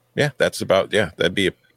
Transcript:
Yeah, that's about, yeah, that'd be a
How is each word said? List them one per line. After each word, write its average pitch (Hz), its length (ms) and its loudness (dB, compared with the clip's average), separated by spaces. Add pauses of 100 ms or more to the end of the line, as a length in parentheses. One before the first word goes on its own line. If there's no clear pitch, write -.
(160)
Yeah, 143 220 0
that's - 240 0
about, 95 280 2
yeah, 98 280 0
that'd 90 160 -2
be 95 140 0
a - 40 -2 (240)